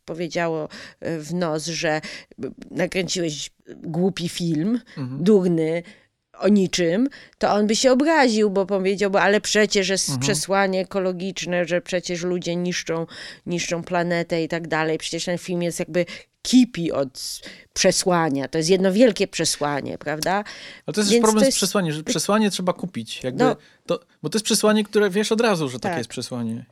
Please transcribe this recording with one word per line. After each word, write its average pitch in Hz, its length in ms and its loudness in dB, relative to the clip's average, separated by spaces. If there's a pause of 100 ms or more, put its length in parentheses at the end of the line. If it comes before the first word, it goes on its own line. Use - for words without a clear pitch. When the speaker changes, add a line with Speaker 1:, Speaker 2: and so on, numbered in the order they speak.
Speaker 1:
powiedziało, 165 640 -4 (300)
e, 160 200 -4
w 151 140 -8
nos, 156 320 -2
że, 160 240 -2
e, 156 120 0 (680)
nakręciłeś 170 800 -4 (260)
głupi 170 540 -2
film, 175 520 -2 (160)
Speaker 2:
Mhm. 135 260 -6
Speaker 1:
durny, 170 600 4 (560)
o - 80 2
niczym, 196 640 4 (280)
to - 160 2
on 208 140 4
by 220 80 2
się 254 160 4
obraził, 254 580 4
bo 190 160 0
powiedziałby: 190 540 0
"Ale 202 220 4
przecież 202 480 2
jest 185 200 -2
Speaker 2:
Mhm. 131 120 -2
Speaker 1:
przesłanie 190 600 0
ekologiczne, 180 840 -4
że 170 160 -2
przecież 175 420 -4
ludzie 175 320 -2
niszczą, 170 500 -4 (400)
niszczą 170 380 -4
planetę 170 600 0
i 156 40 -2
tak 165 200 -6
dalej. 160 300 0
Przecież - 280 -6
ten 175 120 -2
film 175 260 -4
jest 170 160 -4
jakby 175 260 -2 (360)
kipi 226 500 4
od - 500 -6 (320)
przesłania. 160 720 2
To - 100 -4
jest 160 120 0
jedno 190 240 4
wielkie 202 340 4
przesłanie", 147 720 -2
prawda? 156 460 -2 (420)
Speaker 2:
Ale 151 80 -8
to 214 80 0
jest 208 100 0
Speaker 1:
Więc 233 120 6
Speaker 2:
problem 214 160 6
Speaker 1:
to 214 60 6
Speaker 2:
z - 20 6
Speaker 1:
jest 262 100 0
Speaker 2:
przesłaniem, 185 360 0
że 156 100 -6
przesłanie 208 480 2
trzeba 180 220 -2
kupić. - 500 -8
Jakby 131 200 -2
Speaker 1:
No. 254 120 4 (300)
Speaker 2:
to, - 140 -2 (240)
bo 156 60 -6
to 202 80 -2
jest 214 80 -2
przesłanie, 214 380 4
które 208 260 2
wiesz 208 220 -2
od 220 100 2
razu, 170 280 0
że 123 100 -8
takie 196 140 -4
Speaker 1:
Tak. 165 40 -4
Speaker 2:
jest 117 120 -6
przesłanie. 120 640 -8